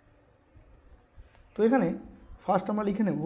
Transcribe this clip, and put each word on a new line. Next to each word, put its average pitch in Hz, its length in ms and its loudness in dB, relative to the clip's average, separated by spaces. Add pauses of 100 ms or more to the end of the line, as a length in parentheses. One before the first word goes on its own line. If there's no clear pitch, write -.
(1600)
তো - 120 -6
এখানে 254 200 4 (560)
ফার্স্ট 190 280 0
আমরা 208 180 -2
লিখে 208 140 0
নেব 151 220 0